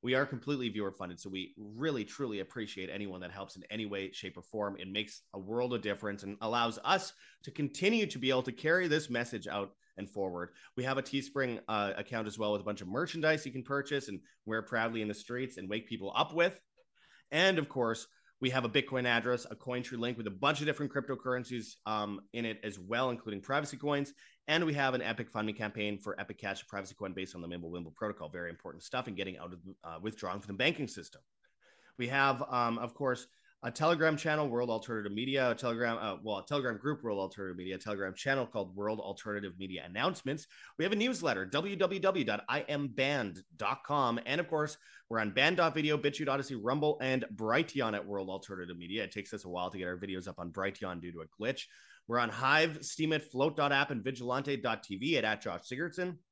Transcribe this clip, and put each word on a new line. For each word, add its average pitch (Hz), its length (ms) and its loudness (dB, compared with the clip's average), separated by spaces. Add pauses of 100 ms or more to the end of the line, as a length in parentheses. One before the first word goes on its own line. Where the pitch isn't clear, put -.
We 123 140 4
are 139 100 6
completely 131 440 -2
viewer 101 220 0
funded, 90 280 -8
so 98 100 -10
we 95 280 -6
really, 113 460 -2
truly 107 360 -4
appreciate 98 500 -6
anyone 92 320 -6
that 87 100 -8
helps 98 240 -10
in 92 140 -18
any 107 160 -4
way, 98 260 -4
shape, - 260 -10
or 87 40 -12
form. 101 380 -4
It 95 100 -8
makes 104 320 -4 (120)
a 98 60 -8
world 120 340 -2
of 110 80 0
difference 101 420 -2
and 101 180 -8
allows 117 420 2
us 180 300 2 (300)
to - 80 -10
continue 196 560 2
to - 100 -6
be 127 120 0
able 127 140 4
to 127 80 -2
carry 170 360 2
this 156 220 2
message 117 380 -2
out 98 240 -2 (260)
and 101 120 -8
forward. 90 400 -4 (260)
We 127 100 -2
have 135 120 2
a 135 60 0
Teespring, 135 640 -2
uh, 104 300 2
account 110 280 -4
as 107 140 -6
well 104 120 2
with 101 100 0
a 92 40 -8
bunch 104 160 -4
of 90 60 -8
merchandise 156 580 0
you 135 60 -6
can 127 120 -6
purchase 139 440 -2
and 98 140 -8 (240)
wear 110 160 0
proudly 113 400 0
in 107 60 0
the 104 60 -2
streets 123 440 -6
and 92 120 -8
wake 110 180 -2
people 98 280 -6
up 151 180 2
with. 175 260 4 (680)
And 175 300 6
of 147 100 0
course, 113 380 0 (320)
we 131 100 4
have 127 160 4
a 113 40 4
Bitcoin 135 360 4
address, 120 460 4
a 110 40 -8
Cointree 123 440 -4
link 117 180 0
with 113 80 -6
a 104 60 -2
bunch 135 300 2
of 151 40 0
different 151 260 0
cryptocurrencies, 127 840 -2 (120)
um, 104 360 0 (120)
in 117 120 -2
it 110 180 -4
as 98 160 -6
well, 120 320 0
including 110 280 -6
privacy 139 380 -2
coins. 143 360 0 (340)
And 160 180 4
we 156 80 2
have 135 220 4
an 123 80 0
Epic 113 260 -2
funding 107 240 -2
campaign 104 460 -2
for 98 200 -6
Epic 101 200 -8
Cash, 98 240 -6
a - 20 -16
privacy 98 320 -8
coin 95 160 -6
based 92 220 -6
on 87 60 -8
the 85 60 -8
Mimblewimble 85 460 -8
protocol. 101 360 -6
Very 87 200 -8
important 82 340 -14
stuff 127 240 -6
in 110 60 -8
getting 95 240 -4
out 90 160 -10
of, 87 60 -16 (240)
uh, 82 180 -10
withdrawing 104 380 -6
from 101 160 -10
the - 20 -12
banking 143 300 2
system. - 340 -12 (800)
We 120 80 -2
have, 135 420 6
um, 117 300 4
of 120 160 -6
course, 127 320 -2 (360)
a 117 60 -2
Telegram 156 480 4
channel, 151 320 2
World 120 220 2
Alternative 110 400 -2
Media, 127 400 4
a 117 40 4
Telegram, 117 460 2
uh, 101 220 -2
well, 104 160 0
a 92 60 -10
Telegram 123 320 0
group, 139 260 -2
World 104 160 0
Alternative 95 360 -4
Media, 92 200 -4
a - 20 -6
Telegram 98 380 -2
channel 135 320 0
called 95 280 -4
World 104 240 -2
Alternative 101 600 -6
Media 92 260 -6
Announcements. 139 600 -2 (320)
We 156 40 2
have 196 100 4
a - 20 4
newsletter, 165 500 2
w 165 300 0
w 190 240 4
w 180 260 4
dot 104 240 0
i 139 120 2
m 143 260 0
band 117 560 0 (140)
dot 110 280 0
com. 131 400 4
And 143 160 2
of 165 60 -2
course, 151 300 0 (320)
we're 113 100 2
on 107 100 2
Band 147 280 6
dot 165 180 6
Video, 151 200 4
BitChute, 147 320 2
Odysee, 135 320 0
Rumble, 147 440 4
and 131 200 4 (120)
Brighteon 117 580 2
at 101 100 0
World 98 260 -4
Alternative 92 460 -6
Media. 90 280 -4
It 92 80 -6
takes 101 200 -8
us 95 140 -8
a 90 40 -10
while 90 200 -2
to 98 80 -8
get 92 100 -2
our 90 100 -4
videos 92 300 -6
up 92 120 -10
on 87 120 -6
Brighteon 95 480 -4
due 87 120 -10
to 85 100 -10
a 78 60 -12 (120)
glitch. 123 260 -2 (420)
We're 117 100 2
on 120 120 4
Hive, 147 500 4
Steemit, 156 420 0
Float 143 340 2
dot 143 160 4
app, 143 200 4
and 117 120 -2
Vigilante 131 540 0
dot 113 240 0
T 98 160 -6
V 139 220 4
at, 110 40 4
at 107 160 2
Josh 87 320 -6
Sigurdson. 170 440 -4 (160)